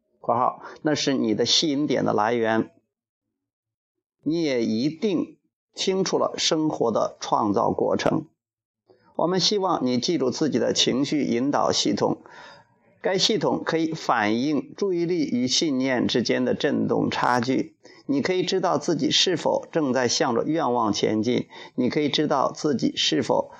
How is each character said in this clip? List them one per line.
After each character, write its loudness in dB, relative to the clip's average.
括 0
号， 0
那 0
是 0
你 0
的 0
吸 2
引 -2
点 0
的 2
来 0
源， 0
你 0
也 2
一 0
定 -2
清 0
楚 0
了 0
生 0
活 0
的 0
创 0
造 2
过 0
程。 0
我 0
们 0
希 2
望 0
你 0
记 -2
住 0
自 -2
己 0
的 2
情 0
绪 -2
引 0
导 2
系 0
统， 0
该 -2
系 2
统 -2
可 -2
以 -2
反 0
映 -2
注 -2
意 0
力 -2
与 -2
信 0
念 0
之 2
间 0
的 2
振 0
动 0
差 0
距。 -2
你 0
可 0
以 0
知 0
道 0
自 0
己 0
是 2
否 -2
正 0
在 2
向 0
着 2
愿 0
望 2
前 0
进， 0
你 0
可 -2
以 0
知 0
道 2
自 -2
己 0
是 0
否 0